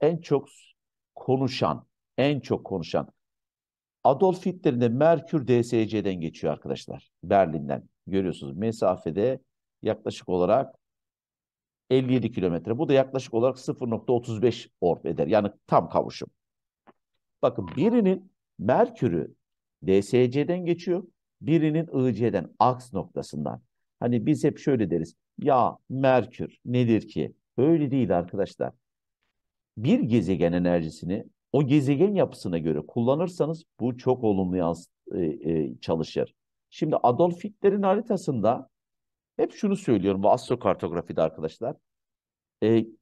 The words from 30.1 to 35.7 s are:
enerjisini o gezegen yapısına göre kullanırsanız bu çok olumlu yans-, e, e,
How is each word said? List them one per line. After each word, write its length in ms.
enerjisini 720
o 140
gezegen 480
yapısına 440
göre 280
kullanırsanız 800
bu 160
çok 280
olumlu 320
yans-, 320
e, 380
e, 300